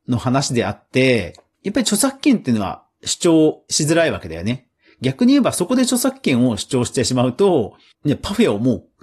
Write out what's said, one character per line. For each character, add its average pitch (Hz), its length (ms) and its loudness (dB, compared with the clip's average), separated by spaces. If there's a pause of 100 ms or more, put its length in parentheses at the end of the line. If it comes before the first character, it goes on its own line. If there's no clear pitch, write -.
の 123 120 -2
話 135 340 -2
で 110 140 0
あ 101 40 -2
っ - 180 -14
て、 123 460 0 (280)
や 196 80 -6
っ - 20 -6
ぱ 277 80 -2
り - 20 0
著 208 140 -2
作 269 240 -2
権 254 180 2
っ - 20 -8
て 131 100 -4
い 117 40 2
う 107 40 0
の 101 60 -4
は - 200 -10 (200)
主 - 120 -6
張 156 540 2
し - 140 -2
づ 156 100 0
ら 165 100 2
い 143 60 0
わ 90 100 -6
け - 80 -14
だ 80 60 -10
よ 82 80 -10
ね。 120 260 -6 (320)
逆 131 240 -2
に 254 80 6
言 285 80 4
え - 20 2
ば 151 100 0
そ 180 120 -4
こ 254 120 -2
で 262 60 2
著 247 140 0
作 254 240 -4
権 123 260 2
を 110 120 -2
主 - 80 -10
張 123 180 -2
し - 60 -6
て 127 140 -2
し 127 100 -2
ま 123 100 2
う 123 80 0
と、 160 420 0 (300)
ね、 143 120 0
パ - 180 -10
フ 240 80 2
ェ 143 100 4
を 101 60 -2
も 123 140 0
う 95 120 -6 (180)